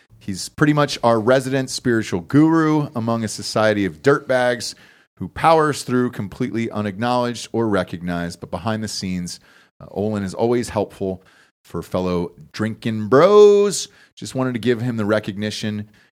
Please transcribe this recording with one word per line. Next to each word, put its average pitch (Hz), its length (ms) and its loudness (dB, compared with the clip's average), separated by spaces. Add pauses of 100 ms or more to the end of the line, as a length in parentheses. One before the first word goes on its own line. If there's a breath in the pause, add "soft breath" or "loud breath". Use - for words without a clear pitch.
(180 soft breath)
He's - 320 -10
pretty 151 240 2
much 147 280 0
our 117 160 4
resident 131 520 0
spiritual 113 500 -2
guru 156 720 2
among 117 300 -2
a 104 40 -4
society 107 560 0
of 78 180 -6
dirtbags 127 720 0 (440 soft breath)
who 95 100 -10
powers 156 560 2
through 123 260 0
completely 113 600 -6
unacknowledged 117 800 -4
or 113 160 0
recognized, 87 720 -4
but - 100 -14
behind 107 320 -6
the 104 60 -8
scenes, 90 500 -8 (420 soft breath)
uh, - 120 -20
Olin 104 320 -4
is 92 100 -8
always 120 360 -2
helpful 95 520 -6 (400 soft breath)
for - 200 -10
fellow 90 500 -4 (200)
drinking 110 560 -6
bros. 202 760 6 (300 soft breath)
Just - 180 -12
wanted 127 200 -2
to 117 40 -6
give 113 220 0
him 120 160 -4
the 110 80 -2
recognition 107 840 -4 (240 soft breath)